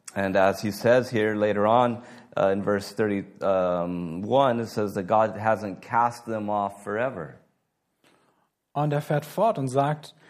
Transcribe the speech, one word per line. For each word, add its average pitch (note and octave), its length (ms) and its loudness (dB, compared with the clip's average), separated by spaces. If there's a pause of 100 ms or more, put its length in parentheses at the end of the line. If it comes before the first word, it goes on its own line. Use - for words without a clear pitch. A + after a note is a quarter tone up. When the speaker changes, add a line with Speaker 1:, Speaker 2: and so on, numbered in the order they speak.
(140)
Speaker 1:
And G2 220 0
as F#2+ 260 4
he G#2+ 80 -2
says A#2+ 400 2
here G#2+ 240 0
later G#2 300 2
on, A#2 380 2 (360)
uh, G2 140 4
in G2+ 100 -2
verse G2+ 320 -2
thirty, G#2 300 0 (180)
um, F2 840 -2
one, A#2+ 380 2
it A2 60 -8
says G#2 260 -4
that F#2+ 140 -4
God A2 280 2
hasn't G2+ 440 -2
cast A#2+ 460 -2
them G#2+ 220 -4
off G2+ 360 -4
forever. G#2 500 -6 (1400)
Speaker 2:
Und D3+ 180 -2
er D3 80 0
fährt D3 240 -2
fort G#3 340 0
und C3+ 80 -2
sagt C#3 480 -2 (160)